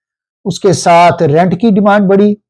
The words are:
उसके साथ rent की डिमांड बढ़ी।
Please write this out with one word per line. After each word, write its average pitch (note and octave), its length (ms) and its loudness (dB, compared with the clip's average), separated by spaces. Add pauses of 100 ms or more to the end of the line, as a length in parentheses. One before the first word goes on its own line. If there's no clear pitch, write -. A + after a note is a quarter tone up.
(440)
उसके F#3+ 300 -2
साथ E3+ 500 2
rent E3 360 -2
की A#3 100 0
डिमांड G3+ 380 0
बढ़ी। G#3 280 0 (140)